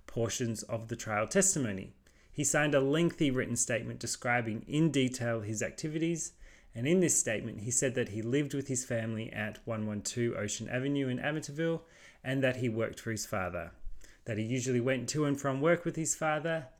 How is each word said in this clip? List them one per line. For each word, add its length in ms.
portions 580
of 240
the 80
trial 320
testimony. 640
He 140
signed 300
a 40
lengthy 520
written 260
statement 420
describing 680
in 260
detail 500
his 200
activities, 720
and 140
in 140
this 180
statement 420
he 100
said 240
that 140
he 120
lived 320
with 160
his 160
family 480
at 320
one 200
one 160
two 360
Ocean 320
Avenue 400
in 100
Amityville 600
and 200
that 140
he 120
worked 300
for 120
his 140
father, 460
that 120
he 60
usually 380
went 280
to 140
and 160
from 220
work 240
with 100
his 200
father, 520